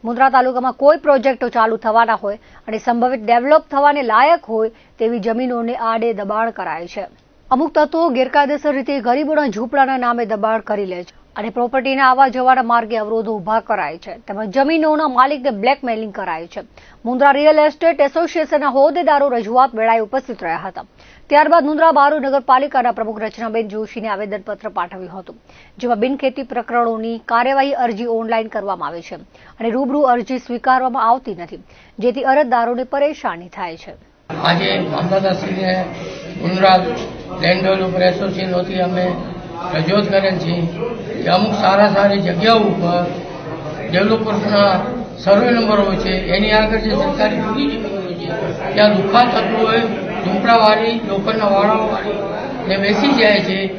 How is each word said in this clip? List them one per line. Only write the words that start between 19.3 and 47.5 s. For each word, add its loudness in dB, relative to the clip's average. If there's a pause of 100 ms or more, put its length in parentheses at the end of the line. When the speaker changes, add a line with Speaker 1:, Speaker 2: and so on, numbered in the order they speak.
Speaker 1:
વેળાએ 2
ઉપસ્થિત -6
રહ્યા -4
હતા. -12 (440)
ત્યારબાદ 6
મુન્દ્રા 4
બારુ 4
નગરપાલિકાના 2
પ્રમુખ -6
રચનાબેન -4
જોશીને -8
આવેદનપત્ર -8
પાઠવ્યું -8
હતું, -20 (420)
જેમાં -2
બિનખેતી -2
પ્રકરણોની -4
કાર્યવાહી 0
અરજી -2
ઓનલાઈન -2
કરવામાં -6
આવે -12
છે -16 (440)
અને -2
રૂબરૂ 0
અરજી 2
સ્વીકારવામાં 0
આવતી 0
નથી, -14 (400)
જેથી 0
અરજદારોને 2
પરેશાની -4
થાય -12
છે. -18 (520)
Speaker 2:
આજે 0
મામલતદારશ્રીને -2 (560)
મુન્દ્રા 4 (640)
લેન્ડ 0
ડેવલપર 0
એસોસિએશન 0
વતી -2
અમે -2 (600)
રજૂઆત 0
કરેલ 0
છે -4 (600)
કે -2
અમુક 2
સારા 4
સારી 4
જગ્યાઓ 2
ઉપર 0 (840)
ડેવલપર્સના 2 (380)
સર્વે 4
નંબર 2
હોય 0
છે, -4
એની 0
આગળ 2
જે -2
સરકારી 0
જૂની -2